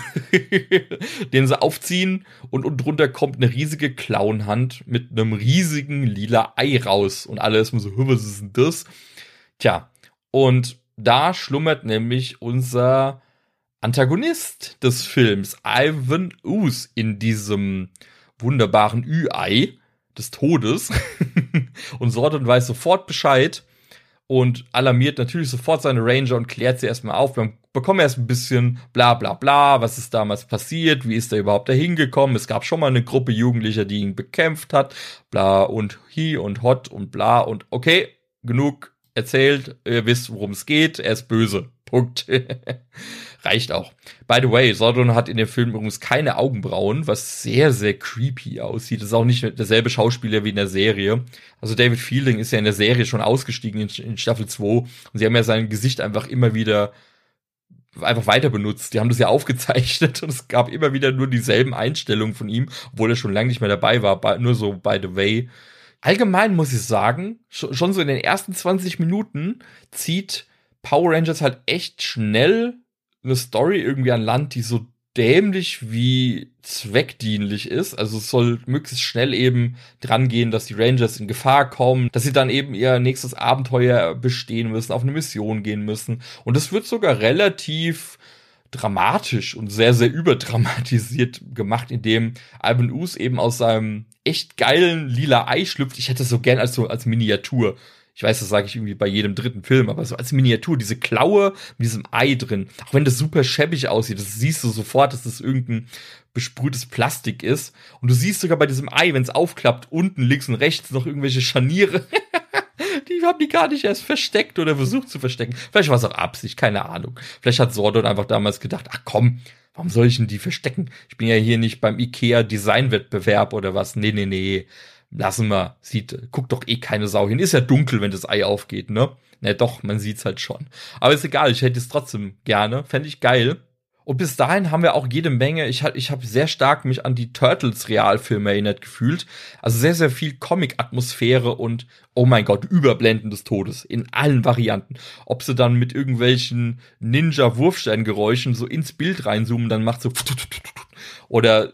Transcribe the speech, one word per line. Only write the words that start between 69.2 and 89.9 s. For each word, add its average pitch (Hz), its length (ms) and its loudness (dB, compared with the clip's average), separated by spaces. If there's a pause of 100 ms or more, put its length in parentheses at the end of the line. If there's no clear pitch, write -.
zieht - 540 -6 (360)
Power 165 300 2
Rangers 160 300 0
halt 131 240 0
echt - 380 -4
schnell 156 720 2 (460)
eine 127 140 0
Story 147 460 0
irgendwie 127 320 0
an 117 80 0
Land, 127 340 -2
die 123 60 -4
so 113 260 -4 (300)
dämlich 170 760 2
wie 123 680 0
zweckdienlich 104 1080 -4
ist. 175 300 -4
Also 110 200 -4
es 107 100 -10
soll 120 360 2
möglichst 127 380 -4
schnell 127 300 -2
eben 123 420 2 (240)
dran 123 300 2
gehen, 117 220 2
dass 110 160 -2
die 104 80 -12
Rangers 117 440 2
in 104 80 -10
Gefahr 131 420 2
kommen, 127 440 2
dass 117 100 0
sie 139 80 0
dann 131 180 2
eben 139 240 -2
ihr 123 260 2
nächstes 123 340 -2
Abenteuer 123 840 2
bestehen 117 560 -4
müssen, 110 220 -4
auf 117 80 -2
eine 135 100 0
Mission 110 520 -4
gehen 104 200 -4
müssen. 110 380 -6 (240)
Und 117 100 0
es 156 160 0
wird 214 140 -2
sogar 202 340 0
relativ 160 960 0 (540)
dramatisch 107 840 -2
und 110 140 -10
sehr, 113 240 4